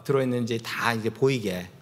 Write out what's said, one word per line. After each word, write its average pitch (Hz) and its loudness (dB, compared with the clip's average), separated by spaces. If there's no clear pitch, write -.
들어있는지 123 2
다 117 -2
이제 113 -2
보이게 104 0